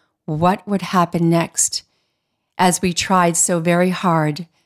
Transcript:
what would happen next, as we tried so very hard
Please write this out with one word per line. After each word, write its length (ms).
what 400
would 160
happen 480
next, 520
as 240
we 100
tried 440
so 220
very 320
hard 560